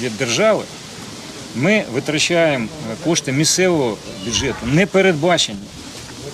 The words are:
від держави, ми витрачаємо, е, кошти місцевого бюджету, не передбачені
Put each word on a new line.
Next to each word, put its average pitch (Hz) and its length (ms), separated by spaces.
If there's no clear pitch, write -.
від 117 160
держави, 135 460
ми 185 280
витрачаємо, 151 720
е, 110 380
кошти 160 280
місцевого 151 640
бюджету, 117 400
не 151 200
передбачені 170 720